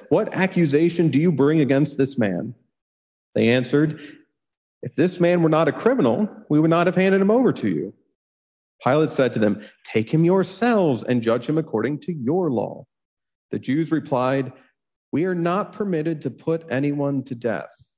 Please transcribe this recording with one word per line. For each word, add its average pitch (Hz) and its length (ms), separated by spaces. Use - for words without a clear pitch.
"What 190 240
accusation 170 760
do 131 80
you 170 140
bring 147 280
against 139 380
this 139 200
man?" 101 360
They 113 160
answered, 147 500
"If - 120
this 180 260
man 175 220
were 160 60
not 156 200
a 139 40
criminal, 214 560
we 151 120
would 160 100
not 170 160
have 175 100
handed 190 240
him 196 100
over 226 240
to - 140
you." 92 260
Pilate 147 280
said 127 240
to - 40
them, 107 240
"Take 113 260
him 160 140
yourselves 185 800
and 123 200
judge 113 240
him 151 120
according 139 420
to 180 120
your 156 380
law." 107 360
The 110 80
Jews 151 340
replied, 131 600
"We 143 120
are 185 100
not 175 380
permitted 165 500
to 131 80
put 165 400
anyone 143 540
to 131 100
death." 113 640